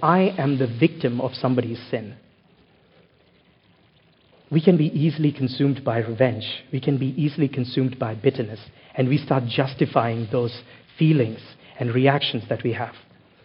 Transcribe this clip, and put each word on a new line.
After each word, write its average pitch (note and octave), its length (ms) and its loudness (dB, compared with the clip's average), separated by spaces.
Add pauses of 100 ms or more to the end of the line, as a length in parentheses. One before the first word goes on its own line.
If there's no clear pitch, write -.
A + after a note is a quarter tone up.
I F#3 360 4
am C#3 200 2
the B2+ 80 0
victim A#2+ 540 0
of C3 140 -4
somebody's A#2+ 460 -2 (100)
sin. G#2+ 240 -6 (2250)
We D#3+ 120 2
can F3+ 160 6
be D3+ 80 2
easily D3+ 460 0
consumed C3+ 520 -2
by A#2 140 -2
revenge. A2+ 460 0 (280)
We C3+ 80 -2
can C#3+ 160 0
be C3 120 -2 (120)
easily D3 280 0
consumed B2+ 500 -2
by A2+ 160 -4
bitterness. A2 460 -2 (340)
And B2+ 140 2
we C#3+ 100 2
start C3+ 300 0
justifying A#2 840 0
those A#2+ 320 -2 (360)
feelings C3+ 420 4 (380)
and A#2+ 160 -2
reactions C3 540 2
that A2+ 140 -4
we A#2+ 120 0
have. A2 200 -8 (500)